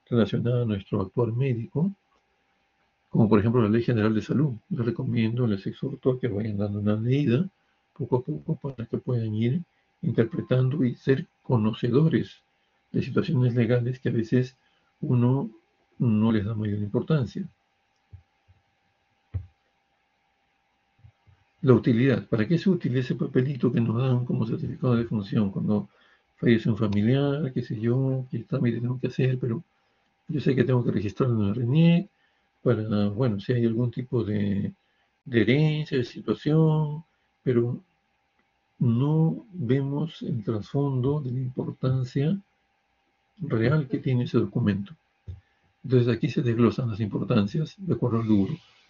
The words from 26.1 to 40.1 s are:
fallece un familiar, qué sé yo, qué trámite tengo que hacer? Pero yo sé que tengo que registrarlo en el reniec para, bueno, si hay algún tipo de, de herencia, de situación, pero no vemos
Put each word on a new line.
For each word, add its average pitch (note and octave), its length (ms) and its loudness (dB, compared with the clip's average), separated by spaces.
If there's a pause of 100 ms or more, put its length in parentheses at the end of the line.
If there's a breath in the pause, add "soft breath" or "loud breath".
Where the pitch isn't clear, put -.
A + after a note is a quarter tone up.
fallece A#2 320 2
un G#2 80 0
familiar, C3 760 0
qué - 80 -4
sé - 180 -8
yo, C3 520 0
qué - 80 -6
trámite A#2+ 420 -2
tengo B2+ 180 -4
que B2+ 80 -2
hacer? C3 320 0
Pero C3+ 240 -4 (640)
yo D3+ 120 -4
sé C3 160 2
que B2+ 80 4
tengo B2 200 2
que A2 80 -2
registrarlo G#2+ 520 0
en G2 60 2
el G2+ 60 0
reniec D#3+ 540 4 (540)
para, G#2+ 460 0
bueno, G#2 300 -2
si - 140 -4
hay A#2 120 2
algún A#2 260 0
tipo B2+ 320 -4
de, G2+ 500 -2 (520)
de A#2 160 2
herencia, D3+ 560 2
de A#2 80 0
situación, D#3 1000 0 (400)
pero A#2+ 400 0 (960)
no D3 760 2
vemos C#3 680 -2